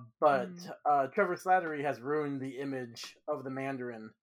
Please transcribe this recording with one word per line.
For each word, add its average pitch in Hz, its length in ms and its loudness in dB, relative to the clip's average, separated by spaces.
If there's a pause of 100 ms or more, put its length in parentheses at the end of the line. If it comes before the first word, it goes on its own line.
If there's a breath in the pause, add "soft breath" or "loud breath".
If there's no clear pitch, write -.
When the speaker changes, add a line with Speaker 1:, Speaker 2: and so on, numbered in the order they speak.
(180)
Speaker 1:
but, 135 380 4
Speaker 2:
Mm. 180 140 -14 (140)
Speaker 1:
uh, 143 240 4
Trevor 180 280 2
Slattery 165 480 2
has 135 160 0
ruined 143 400 0
the 131 180 -8
image 131 580 -6 (120)
of 139 160 -4
the 135 60 -6
Mandarin 123 600 -6 (120)